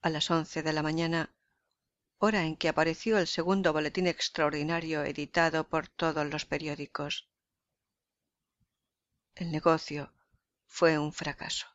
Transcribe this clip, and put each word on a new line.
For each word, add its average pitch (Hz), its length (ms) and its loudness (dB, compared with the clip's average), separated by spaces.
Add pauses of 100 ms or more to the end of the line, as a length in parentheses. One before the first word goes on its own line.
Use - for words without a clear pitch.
A 170 80 2
las 156 200 -2
once 160 320 0
de 156 120 0
la 156 100 0
mañana, 165 500 0 (840)
hora 208 260 2
en 160 140 0
que 165 120 0
apareció 160 480 2
el 170 100 2
segundo 180 460 2
boletín 151 340 0
extraordinario 156 960 0
editado 156 640 0
por 160 200 -2
todos 156 400 -2
los 147 180 -6
periódicos, 147 840 -6 (2000)
el 170 160 -8
negocio 151 600 0 (520)
fue 160 320 4
un 147 160 0
fracaso. - 600 -8